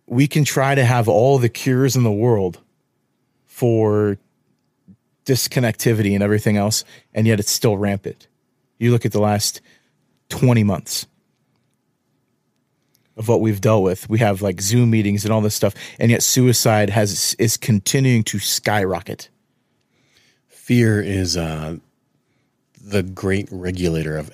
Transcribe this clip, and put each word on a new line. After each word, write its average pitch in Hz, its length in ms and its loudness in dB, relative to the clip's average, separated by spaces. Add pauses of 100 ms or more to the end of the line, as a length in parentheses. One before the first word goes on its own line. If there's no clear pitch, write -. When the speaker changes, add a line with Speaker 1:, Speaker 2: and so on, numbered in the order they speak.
Speaker 1:
we 139 200 2
can 151 160 0
try 135 320 0
to 135 80 4
have 117 240 2
all 123 300 4
the 120 100 2
cures 127 480 0
in 127 80 2
the 110 80 2
world 101 480 0 (880)
for 107 720 0 (1080)
disconnectivity 113 880 0
and 101 100 0
everything 104 340 0
else, 104 260 -2 (300)
and 110 140 0
yet 110 120 2
it's - 120 -4
still 107 260 0
rampant. 101 500 -6 (500)
You 120 140 0
look 120 140 0
at 107 60 -4
the 104 100 0
last 104 400 -2 (680)
twenty 120 340 2
months - 420 -4 (2000)
of 110 100 -8
what 107 140 4
we've 107 200 0
dealt 110 220 4
with. 95 260 -2
We 110 100 0
have, 101 220 0
like, 95 200 -4
Zoom 117 300 2
meetings 101 340 0
and 107 80 0
all 110 80 2
this 104 140 -2
stuff, 104 200 -2 (240)
and 117 100 2
yet 117 140 2
suicide 113 680 2
has, 104 480 -2
is 113 200 0
continuing 120 680 2
to 104 140 -6
skyrocket. - 880 -4 (1200)
Speaker 2:
Fear 113 540 2
is, 92 340 -2
uh, 80 420 -6 (1040)
the 101 220 -2
great 95 480 -4
regulator 87 680 -4
of 76 160 -10